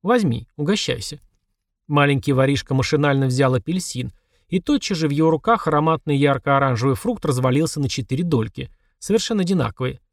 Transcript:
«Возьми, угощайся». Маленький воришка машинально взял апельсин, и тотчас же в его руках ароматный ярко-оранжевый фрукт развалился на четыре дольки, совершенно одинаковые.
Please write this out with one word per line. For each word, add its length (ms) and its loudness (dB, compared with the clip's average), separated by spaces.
«Возьми, 460 0
угощайся». 640 -4
Маленький 460 2
воришка 400 0
машинально 540 2
взял 260 2
апельсин, 580 -4
и 100 0
тотчас 380 -2
же 100 0
в 40 0
его 180 2
руках 380 2
ароматный 500 0
ярко-оранжевый 800 2
фрукт 280 -4
развалился 560 0
на 80 0
четыре 360 -4
дольки, 460 -2
совершенно 460 -2
одинаковые. 580 -2